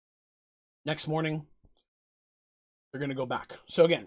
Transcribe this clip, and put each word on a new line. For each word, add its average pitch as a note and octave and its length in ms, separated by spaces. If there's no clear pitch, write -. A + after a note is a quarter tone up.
Next D3+ 240
morning, D#3 400
they're C3 80
gonna C#3 160
go C3 100
back. - 400
So F3 180
again, D#3 220